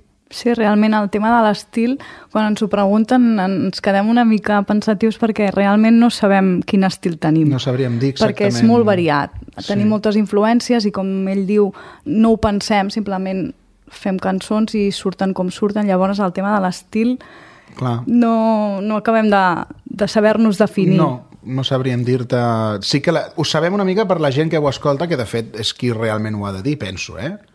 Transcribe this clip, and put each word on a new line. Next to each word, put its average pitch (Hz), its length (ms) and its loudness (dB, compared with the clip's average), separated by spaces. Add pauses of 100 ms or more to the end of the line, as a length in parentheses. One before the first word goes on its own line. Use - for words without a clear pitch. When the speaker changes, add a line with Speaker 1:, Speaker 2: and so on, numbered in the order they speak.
(300)
Speaker 1:
Sí, - 240 -4
realment 214 400 2
el 208 160 0
tema 214 220 -2
de 233 160 4
l'estil, 226 480 -2 (380)
quan 214 180 0
ens 208 100 -2
ho 214 60 0
pregunten, 214 720 2
en-, 185 180 0 (120)
ens - 120 -8
quedem 202 300 0
una 240 160 4
mica 214 400 2
pensatius 214 500 0
perquè 214 380 2
realment 208 420 4
no 233 140 6
sabem 190 560 2
quin 196 160 2
estil 180 340 -2
tenim. 156 320 2
Speaker 2:
No 131 100 0
sabríem 123 380 0
dir 135 160 0
Speaker 1:
Perquè 208 380 0
és 120 80 -2
Speaker 2:
exactament. 226 140 6
Speaker 1:
molt 240 120 4
variat. 170 460 0 (240)
Speaker 2:
Sí. - 160 -10
Speaker 1:
Tenim 208 160 0
moltes 214 320 0
influències 214 680 2
i, 202 60 0
com 190 160 -6 (240)
ell 196 160 -2
diu, 208 240 2 (340)
no 226 300 2
ho - 20 -4
pensem, 202 540 0
simplement... 190 560 -6 (400)
fem 190 320 -6
cançons 214 560 -2
i 202 160 0
surten 190 420 -4
com 185 160 -4
surten. 208 380 -2
Llavors, 190 320 0
el 185 160 -2
tema 196 220 -2
de 190 100 0
l'estil 226 480 -4 (640)
Speaker 2:
Clar. 123 280 -2
Speaker 1:
no, 220 760 0
no 214 180 -2
acabem 220 320 2
de, 196 120 4 (420)
de 196 260 -4
saber-nos 214 480 2
definir. 190 400 2
Speaker 2:
No, 135 300 -2 (140)
no 131 200 -4
sabríem 127 400 -2
dir-te... 123 320 0 (480)
Sí - 160 -2
que 170 160 0
la, - 220 -2
ho 160 100 -2
sabem 165 320 0
una 196 80 0
mica 185 180 0
per 180 140 0
la 143 160 0
gent 156 160 0
que 165 80 0
ho 147 80 0
escolta, 143 400 -2
que 165 80 -2
de 123 100 -4
fet 113 300 -8
és 107 180 -6
qui 120 220 -4
realment 107 400 -2
ho 101 120 -6
ha 101 40 -6
de 98 160 -10
dir, 147 160 -2
penso, 92 340 -10
eh? 151 200 -10 (180)